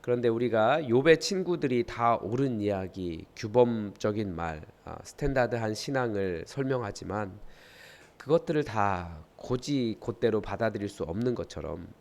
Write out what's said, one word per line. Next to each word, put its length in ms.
그런데 280
우리가 520
욥의 380
친구들이 680
다 300
옳은 460
이야기, 640
규범적인 1000
말, 300
아, 200
스탠다드한 720
신앙을 720
설명하지만 920
그것들을 460
다 600
고지곧대로 1080
받아들일 480
수 140
없는 320
것처럼 520